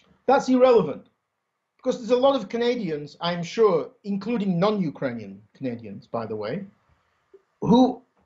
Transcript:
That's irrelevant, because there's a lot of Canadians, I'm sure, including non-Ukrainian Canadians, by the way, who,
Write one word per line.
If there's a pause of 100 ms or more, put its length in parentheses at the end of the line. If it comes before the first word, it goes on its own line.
(260)
That's
irrelevant, (680)
because
there's
a
lot
of
Canadians,
I'm
sure, (140)
including
non-Ukrainian (120)
Canadians,
by
the
way, (960)
who, (240)